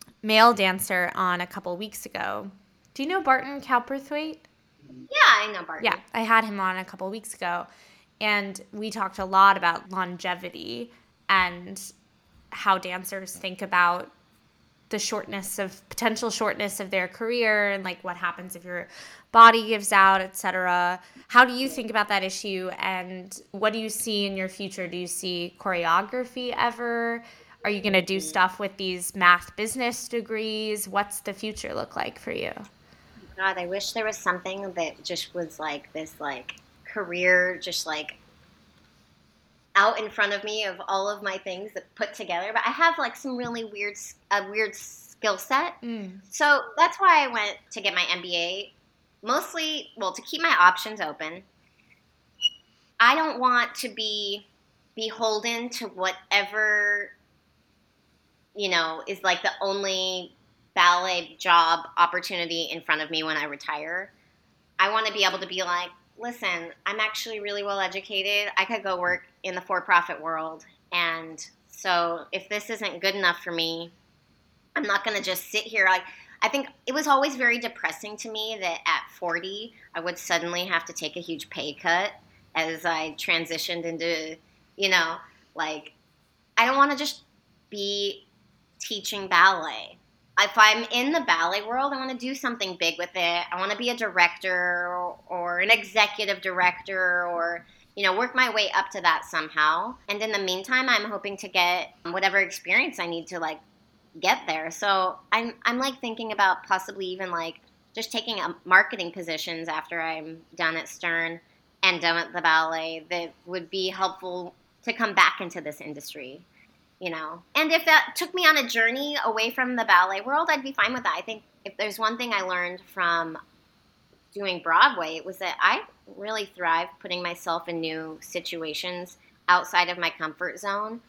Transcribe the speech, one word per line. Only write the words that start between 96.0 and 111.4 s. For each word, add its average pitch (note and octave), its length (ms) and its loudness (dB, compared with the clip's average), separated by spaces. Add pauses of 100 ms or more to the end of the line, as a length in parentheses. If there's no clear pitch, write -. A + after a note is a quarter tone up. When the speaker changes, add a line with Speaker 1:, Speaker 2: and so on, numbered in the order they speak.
Speaker 2:
director F3+ 840 0
or, E3+ 380 -4 (300)
you G3+ 80 -6
know, F#3 160 4
work B3 160 -2
my B3+ 160 4
way G#3 220 0
up F#3+ 180 0
to G3 100 -8
that E3 240 2
somehow. D#3 720 0 (160)
And G3+ 100 -4
in A3 120 -2
the G3+ 60 0
meantime, G3 520 -2
I'm G#3+ 200 2
hoping G3 280 -8
to G3+ 100 -12
get F3+ 460 0 (160)
whatever F#3+ 280 2
experience G3 640 0
I F3 60 -4
need E3+ 220 -6
to, F3 120 -8
like, D#3 200 -6 (600)
get F#3 260 2
there. D#3+ 240 -4
So F#3 460 0 (160)
I'm, A#3 220 0 (100)
I'm, A#3+ 140 2
like, C4 240 -4
thinking A3 300 -6
about G3 320 2
possibly F#3+ 420 -2
even, F#3 240 -6
like, E3 300 -6 (340)
just - 180 -8
taking A3 260 -4
a E3+ 160 -4 (120)
marketing F#3 460 4
positions E3 560 -8
after D#3+ 320 -4
I'm D#3+ 420 -8 (120)
done E3 220 0
at E3 100 -6
Stern E3 540 -4 (420)